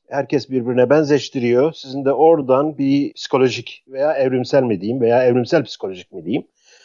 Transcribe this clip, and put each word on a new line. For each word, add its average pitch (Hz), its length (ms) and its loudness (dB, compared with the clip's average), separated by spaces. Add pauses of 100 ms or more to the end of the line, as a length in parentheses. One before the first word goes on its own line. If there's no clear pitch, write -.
herkes 135 420 -4
birbirine 123 400 0
benzeştiriyor. 139 840 2
Sizin 135 320 -10
de 135 80 2
oradan 143 640 2
bir 139 360 0
psikolojik 123 720 -2
veya 135 260 -2
evrimsel 131 500 0
mi 107 180 -2
diyeyim 120 200 -4
veya 120 220 2
evrimsel 123 400 0
psikolojik - 480 -12
mi 170 140 -16
diyeyim, - 220 -6 (380)